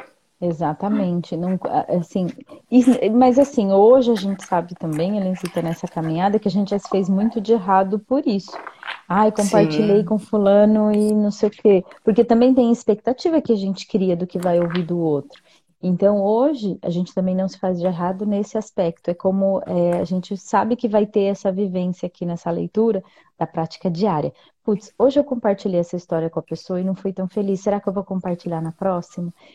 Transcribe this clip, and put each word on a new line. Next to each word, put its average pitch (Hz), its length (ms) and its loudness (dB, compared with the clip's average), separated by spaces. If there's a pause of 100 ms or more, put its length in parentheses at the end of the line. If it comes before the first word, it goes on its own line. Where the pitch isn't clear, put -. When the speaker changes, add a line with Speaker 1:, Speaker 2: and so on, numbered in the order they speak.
(400)
Speaker 1:
Exatamente. 175 960 -2
Não, 180 220 -2 (400)
assim, 175 300 -4 (420)
e, 240 400 4
mas 247 300 4
assim, 220 320 2
hoje 233 400 6
a - 20 2
gente 196 320 -4
sabe 175 300 -4
também, 165 400 -4
Helensita, 185 440 -4
nessa 165 280 -6
caminhada, 175 500 -2
que 214 80 -2
a 196 40 0
gente 196 200 -2
já 202 80 -2
se - 100 -10
fez 190 200 0
muito 208 320 0
de 208 140 0
errado 190 440 0
por 262 280 -2
isso. 202 260 -4 (560)
"Ai, 208 240 2
compartilhei 202 680 2
Speaker 2:
Sim. 208 40 -2
Speaker 1:
com 214 140 -2
fulano 214 720 4
e 214 200 2
não 208 200 2
sei 214 160 0
o 208 40 -2
quê." 196 320 4 (200)
Porque 226 200 4
também 240 300 4
tem 240 160 4
expectativa 254 720 0
que 240 100 0
a 220 40 4
gente 196 320 -6
cria 185 280 0
do 180 120 -4
que 185 100 -8
vai 175 220 2
ouvir 175 240 -2
do 175 140 -4
outro. 151 440 -4 (380)
Então, 196 400 0
hoje, 220 640 0
a - 80 -6
gente 175 240 -4
também 185 220 -2
não 190 100 -2
se 185 120 -8
faz 185 200 -4
de 175 80 -4
errado 185 400 -4
nesse 208 320 -4
aspecto. 175 540 -4
É - 20 -2
como, 196 500 0
é, 175 360 0
a 180 40 -2
gente 185 320 -6
sabe 214 380 0
que 240 140 -4
vai 208 180 2
ter 208 200 0
essa 196 260 -2
vivência 185 540 -4
aqui 175 200 -10
nessa 170 240 -6
leitura 190 500 -2 (380)
da 165 80 -2
prática - 420 -6
diária. 165 440 -2 (320)
"Putz, - 340 -4
hoje 269 220 4
eu 285 40 0
compartilhei 202 540 -2
essa 170 180 -4
história 165 320 -4
com 165 120 -6
a - 20 -14
pessoa 180 380 -8
e 185 40 -4
não 190 120 -4
fui 196 160 -8
tão 185 160 -6
feliz. 196 320 -4
Será 202 200 -2
que - 80 -6
eu 196 40 -4
vou 196 100 -6
compartilhar 175 580 -6
na 165 120 -6
próxima?" 175 600 -6 (220)